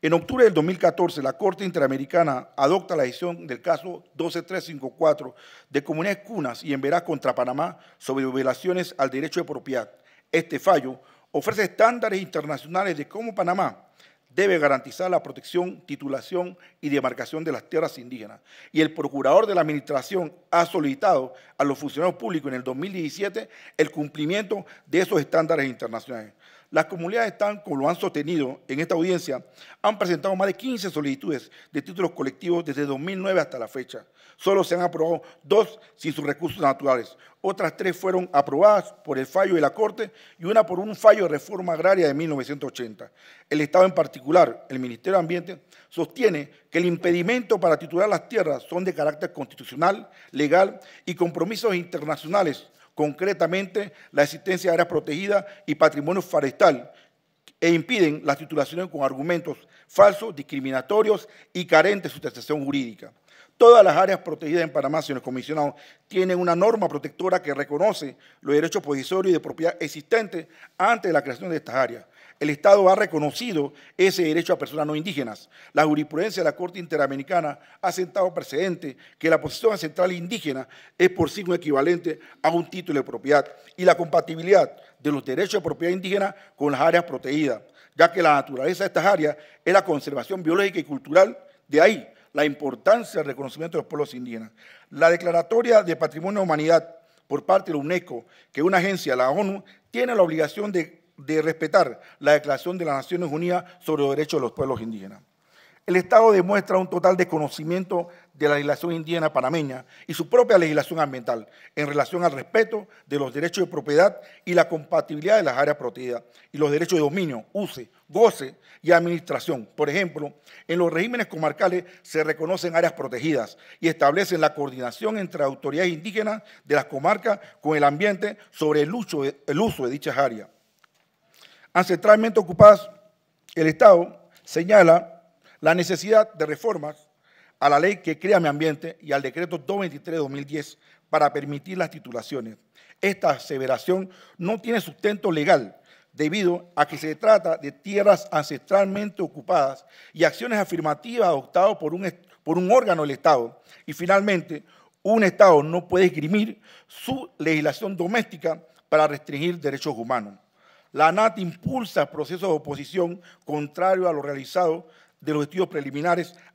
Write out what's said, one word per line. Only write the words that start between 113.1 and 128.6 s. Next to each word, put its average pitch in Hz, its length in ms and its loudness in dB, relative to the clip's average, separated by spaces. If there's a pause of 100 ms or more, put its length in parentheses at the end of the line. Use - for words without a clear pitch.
los 135 160 -4
derechos 170 320 -2
de 175 60 -16
propiedad 147 500 2 (240)
y 180 80 -4
la 170 160 4
compatibilidad 156 680 0
de 202 60 2
las 127 140 0
áreas 147 200 2
protegidas 123 440 -8 (300)
y 139 80 -12
los 147 100 2
derechos 165 300 0
de 151 40 2
dominio, 147 500 -2
use, 165 360 -8 (180)
goce 151 480 2 (280)
y 156 80 2
administración. 165 840 0
Por 147 140 -2
ejemplo, 147 460 -6 (320)
en 170 100 -2
los 170 160 2
regímenes 226 320 -2
comarcales 175 600 -2 (180)
se 156 200 -2
reconocen 160 520 -4
áreas 165 180 2
protegidas 127 640 -4 (220)
y 160 80 0
establecen 160 540 2
la 151 120 2
coordinación 139 640 -6
entre 180 260 -6
autoridades 151 480 -2
indígenas 214 520 -6 (220)
de 143 100 0
las 135 100 2
comarcas 190 540 -2 (220)
con 156 140 0
el 147 80 2
ambiente 196 540 0 (140)
sobre 151 320 0